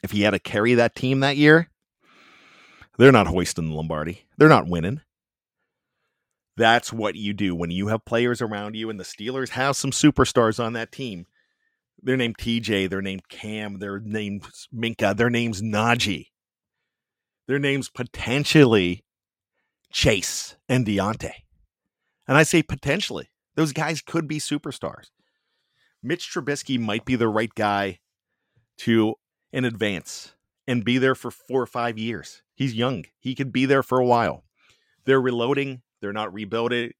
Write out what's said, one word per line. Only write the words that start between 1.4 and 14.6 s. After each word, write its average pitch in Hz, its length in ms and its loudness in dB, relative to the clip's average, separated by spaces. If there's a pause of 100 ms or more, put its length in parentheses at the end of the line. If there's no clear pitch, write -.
they're 131 120 12
not 107 140 8
hoisting 85 440 -2
the 78 60 -4
Lombardi. 80 500 -6 (120)
They're 151 120 8
not 110 180 6
winning. 87 340 -4 (1600)
That's 113 360 2
what 107 220 -4
you 104 180 -6
do 95 220 -2
when 85 160 -4
you 95 160 -4
have 110 180 -2
players 120 340 -2
around 107 360 -8
you, 110 160 -8
and 104 80 -12
the 90 40 -14
Steelers 123 460 -8
have 135 260 -2
some - 140 -4
superstars 123 720 2
on 113 100 -6
that 117 180 -8
team. 101 340 -12 (760)
Their 131 140 0
name 117 180 -2
T 117 240 -2
J, 101 260 0
their 95 160 -4
name 95 280 -8
Cam, 107 500 -12
their 101 200 -8
name's 104 720 -8